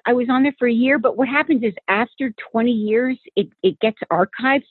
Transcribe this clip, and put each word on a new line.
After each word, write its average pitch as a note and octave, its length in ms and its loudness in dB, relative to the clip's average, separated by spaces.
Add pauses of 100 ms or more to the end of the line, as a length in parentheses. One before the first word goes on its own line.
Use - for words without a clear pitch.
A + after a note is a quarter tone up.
I A#3 60 2
was B3 160 0
on C4 140 2
there C#4 160 0
for B3 80 0
a A#3+ 60 2
year, B3+ 260 2
but A3+ 180 0
what B3 120 0
happens C#4+ 340 0
is G#3+ 120 -2 (120)
after A3+ 480 -2 (160)
twenty A#3 220 0
years, A3+ 440 0 (200)
it, G3+ 100 0 (160)
it F#3 160 0
gets A3 200 -2 (120)
archived. A3+ 600 0